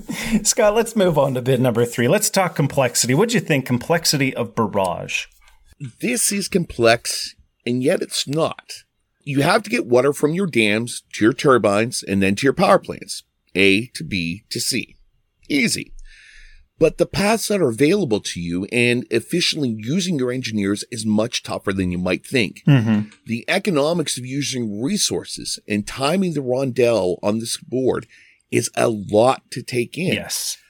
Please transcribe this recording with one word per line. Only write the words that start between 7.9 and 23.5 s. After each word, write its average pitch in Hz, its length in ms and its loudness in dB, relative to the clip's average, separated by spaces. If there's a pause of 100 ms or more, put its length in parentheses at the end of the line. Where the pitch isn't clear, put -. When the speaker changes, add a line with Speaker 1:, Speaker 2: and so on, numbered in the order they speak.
Speaker 2:
it's - 260 -6
not. - 560 -6 (400)
You 139 180 -2
have 196 220 2
to - 60 -14
get 220 180 -2
water 123 260 4
from 151 200 0
your 190 140 0
dams 113 540 0 (120)
to 104 120 0
your 123 80 6
turbines 113 720 4
and 98 180 0
then 95 140 2
to 131 100 -2
your 143 80 4
power 190 260 4
plants. - 440 -12 (320)
A 98 400 4
to - 80 -10
B 87 460 -6
to - 100 -6
C. - 360 -6 (540)
Easy. - 440 -2 (840)
But 156 180 4
the 170 80 2
paths 208 420 0
that 202 140 0
are 147 80 4
available 139 500 2
to - 220 -8
you 87 300 -4
and 120 400 2
efficiently 147 680 -2
using 165 400 -4
your 127 140 -2
engineers 107 600 -2
is 113 140 -6
much 107 380 0
tougher - 280 -4
than 95 200 -2
you 87 80 -4
might 92 260 -2
think. - 420 -2
Speaker 1:
Mm-hmm. 110 420 4 (160)
Speaker 2:
The 113 220 -6
economics 165 720 0